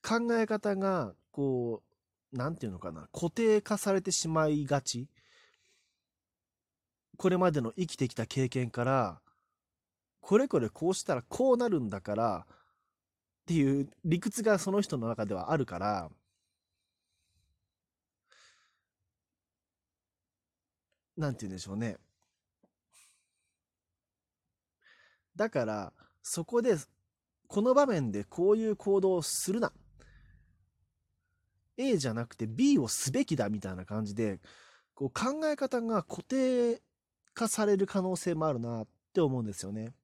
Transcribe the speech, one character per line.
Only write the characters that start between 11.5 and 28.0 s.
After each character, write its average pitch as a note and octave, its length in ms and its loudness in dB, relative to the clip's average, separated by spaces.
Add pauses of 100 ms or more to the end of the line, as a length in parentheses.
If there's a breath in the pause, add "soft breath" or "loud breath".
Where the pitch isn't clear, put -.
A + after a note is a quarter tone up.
う A#3 40 4
な A#3+ 100 0
る F#3+ 140 2
ん A2 80 -4
だ G2 120 -6
か G#2 140 -4
ら G#2+ 320 0
っ - 60 -20 (920 soft breath)
て E3+ 80 -4
い C#3 280 2
う C3+ 80 -4 (160)
理 D#3+ 140 2
屈 G#3+ 240 -4
が G#3 160 4
そ G3 120 -4
の G3+ 100 2
人 F3+ 160 -4
の A2+ 100 -2
中 A2+ 180 -2
で G2+ 80 -4
は F2+ 180 -4
あ D#3+ 60 2
る C3+ 80 0
か F2+ 140 -10
ら、 F#2+ 300 -2 (4000 soft breath)
な D3 140 -2
ん - 20 -6
て A2 80 -10
言 G#2 80 -8
う F#2+ 40 -8
ん - 20 -8
で F#2 40 -12
し F2+ 80 -12
ょ G2 60 -10
う G2+ 40 -6
ね。 A2 200 -4 (3500 soft breath)
だ G#3 140 -2
か B2+ 160 0
ら、 G#2 280 -6 (300 soft breath)
そ - 220 -6
こ A#3+ 160 0
で、 A3+ 160 4 (680)
こ - 140 0
の B3+ 120 4
場 C#4+ 120 8
面 D#3+ 260 0